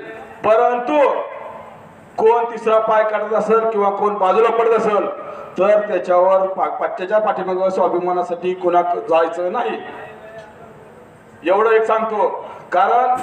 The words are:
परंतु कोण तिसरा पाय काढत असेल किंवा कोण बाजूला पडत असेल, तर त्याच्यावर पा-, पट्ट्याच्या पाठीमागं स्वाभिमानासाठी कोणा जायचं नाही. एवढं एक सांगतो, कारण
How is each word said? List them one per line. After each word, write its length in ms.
परंतु 680
कोण 260
तिसरा 340
पाय 260
काढत 300
असेल 360
किंवा 200
कोण 240
बाजूला 360
पडत 200
असेल, 400
तर 220
त्याच्यावर 640
पा-, 220
पट्ट्याच्या 500
पाठीमागं 500
स्वाभिमानासाठी 840
कोणा 280
जायचं 680
नाही. 300
एवढं 200
एक 120
सांगतो, 460
कारण 500